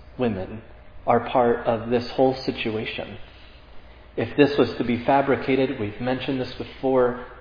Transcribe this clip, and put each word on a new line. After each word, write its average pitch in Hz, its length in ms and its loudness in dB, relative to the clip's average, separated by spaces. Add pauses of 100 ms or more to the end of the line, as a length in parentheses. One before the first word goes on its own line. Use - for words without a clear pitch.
(160)
women 107 460 -2 (440)
are 120 220 2
part 120 380 2
of 113 240 -2
this 120 220 0
whole 131 220 4
situation. 113 840 -6 (960)
If 120 220 -4
this 143 220 4
was 131 160 4
to 135 100 -4
be 120 200 -2
fabricated, 135 760 2
we've 104 200 -6
mentioned 131 400 -2
this 127 140 -6
before 123 720 0 (160)